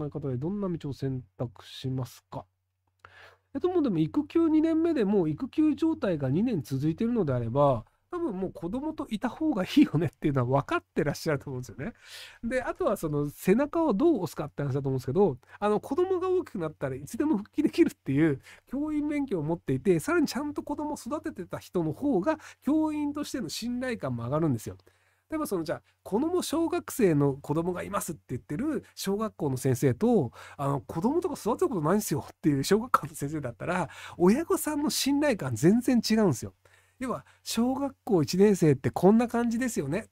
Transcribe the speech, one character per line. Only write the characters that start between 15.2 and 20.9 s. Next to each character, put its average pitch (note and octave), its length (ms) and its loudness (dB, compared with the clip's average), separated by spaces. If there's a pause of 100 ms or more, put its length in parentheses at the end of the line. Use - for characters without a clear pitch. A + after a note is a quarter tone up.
あ G#3 100 0
の、 G#3 120 2
子 - 160 -6
供 F4+ 240 0
が F#4 80 -2
大 F4+ 160 0
き - 80 -18
く G#3 60 -6
な D#3+ 100 -4
っ D#3 40 -14
た C#3+ 160 -6
ら C3 60 -6
い C#3+ 100 -10
つ A3+ 140 -10
で D4 60 0
も C#4 140 2
復 G#3 120 -12
帰 D4+ 140 0
で - 60 2
き D#4+ 140 4
る C#4 40 2
っ - 40 -10
て - 200 -4
い C#3+ 180 6
う C3 100 -2 (260)
教 D4+ 260 -4
員 D4 160 0
免 F#3+ 180 -2
許 F3 140 -2
を - 20 -2
持 D#3+ 140 -2
っ - 20 -4
て - 140 -2
い C3 80 0
て、 F3+ 180 4
さ C#4+ 140 -4
ら F4 80 4
に C#4+ 80 2
ち - 80 -6
ゃ C#4 60 -4
ん D4 120 -6
と E4 80 -8
子 D4 140 -8
供 D4+ 160 -6